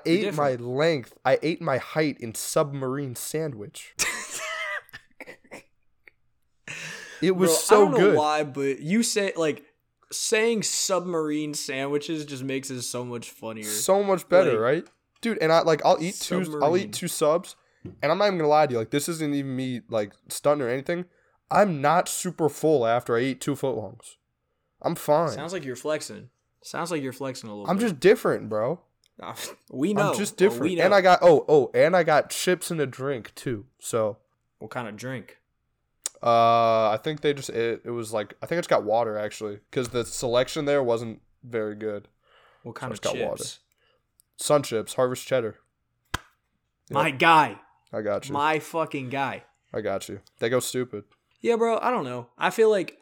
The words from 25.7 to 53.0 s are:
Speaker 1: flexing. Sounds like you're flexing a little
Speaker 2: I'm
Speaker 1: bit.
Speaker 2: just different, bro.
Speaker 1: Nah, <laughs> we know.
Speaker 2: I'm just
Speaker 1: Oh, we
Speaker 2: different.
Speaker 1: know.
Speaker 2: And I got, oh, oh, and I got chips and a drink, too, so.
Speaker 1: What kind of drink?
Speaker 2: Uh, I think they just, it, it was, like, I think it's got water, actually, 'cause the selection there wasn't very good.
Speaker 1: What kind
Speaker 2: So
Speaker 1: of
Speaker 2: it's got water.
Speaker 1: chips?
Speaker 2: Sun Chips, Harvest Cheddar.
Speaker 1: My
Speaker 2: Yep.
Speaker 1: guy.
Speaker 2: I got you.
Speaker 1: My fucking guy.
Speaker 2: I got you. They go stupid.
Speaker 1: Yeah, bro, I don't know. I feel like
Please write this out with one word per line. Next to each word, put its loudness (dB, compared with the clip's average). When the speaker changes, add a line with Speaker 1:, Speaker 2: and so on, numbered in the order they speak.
Speaker 1:
flexing. -8
Sounds -8
like -4
you're -6
flexing -10
a -12
little -6
Speaker 2:
I'm 2
Speaker 1:
bit. 0
Speaker 2:
just -2
different, 4
bro. -2
Speaker 1:
Nah, -12
<laughs> -20
we -2
know. 2
Speaker 2:
I'm -2
just -4
Speaker 1:
Oh, 6
we 6
Speaker 2:
different. -2
Speaker 1:
know. 4
Speaker 2:
And 6
I 8
got, 8
oh, 8
oh, 6
and 6
I 4
got 4
chips -2
and -4
a 0
drink, -8
too, -6
so. -2
Speaker 1:
What -16
kind -8
of -14
drink? -12
Speaker 2:
Uh, 6
I 0
think -4
they 0
just, -10
it, -2
it -8
was, -6
like, -4
I -12
think -2
it's -8
got 2
water, 0
actually, -8
'cause -4
the -2
selection -2
there 2
wasn't -2
very -6
good. -8
Speaker 1:
What -14
kind -10
Speaker 2:
So -8
Speaker 1:
of -4
Speaker 2:
it's -4
got -2
water. -6
Speaker 1:
chips? -12
Speaker 2:
Sun 2
Chips, -6
Harvest -2
Cheddar. -2
Speaker 1:
My 0
Speaker 2:
Yep. -6
Speaker 1:
guy. 6
Speaker 2:
I -6
got -4
you. -8
Speaker 1:
My 0
fucking -8
guy. -6
Speaker 2:
I -6
got -6
you. -12
They -2
go 2
stupid. -6
Speaker 1:
Yeah, 0
bro, 0
I 0
don't -2
know. -10
I 0
feel 4
like -2